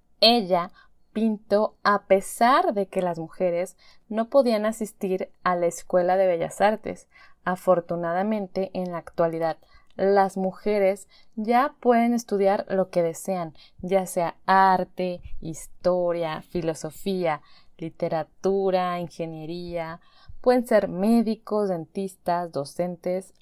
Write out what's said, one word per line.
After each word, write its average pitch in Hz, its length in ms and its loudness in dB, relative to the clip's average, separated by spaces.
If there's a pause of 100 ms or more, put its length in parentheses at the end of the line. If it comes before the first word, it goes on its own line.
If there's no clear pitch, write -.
(200)
Ella 190 520 2 (400)
pintó 214 720 0
a 202 240 2
pesar 247 640 2
de 202 140 -4
que 190 160 -4
las 170 160 -2
mujeres 175 580 -4 (320)
no 220 220 -4
podían 233 360 4
asistir 202 640 -4 (120)
a 180 140 0
la 175 100 2
Escuela 180 500 0
de 190 100 4
Bellas 165 340 -2
Artes. 202 460 -2 (380)
Afortunadamente, 185 1300 -2
en 180 180 -6
la 170 60 -8
actualidad, 165 600 -2 (360)
las 196 420 4
mujeres 196 720 0 (280)
ya 240 440 0
pueden 240 320 4
estudiar 202 560 0
lo 185 220 0
que 180 120 0
desean, 165 520 -4 (260)
ya 185 240 0
sea 170 400 -4
arte, 185 800 2 (180)
historia, 170 1040 -2
filosofía, 165 960 -4 (380)
literatura, 180 1200 -2
ingeniería. 165 1000 -10 (420)
Pueden 247 240 4
ser 202 220 4
médicos, 208 840 0
dentistas, 175 840 -6
docentes, 180 880 -6